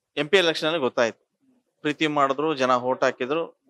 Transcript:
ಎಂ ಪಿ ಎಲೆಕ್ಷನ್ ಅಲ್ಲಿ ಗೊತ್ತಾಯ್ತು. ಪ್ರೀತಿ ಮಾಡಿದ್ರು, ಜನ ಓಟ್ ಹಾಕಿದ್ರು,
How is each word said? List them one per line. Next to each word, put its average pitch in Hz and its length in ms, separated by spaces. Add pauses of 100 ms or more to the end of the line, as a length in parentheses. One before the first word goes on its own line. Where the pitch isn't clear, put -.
(160)
ಎಂ 147 120
ಪಿ 202 80
ಎಲೆಕ್ಷನ್ 165 320
ಅಲ್ಲಿ 160 120
ಗೊತ್ತಾಯ್ತು. 120 460 (540)
ಪ್ರೀತಿ 151 260
ಮಾಡಿದ್ರು, 147 480
ಜನ 127 160
ಓಟ್ 127 340
ಹಾಕಿದ್ರು, 135 640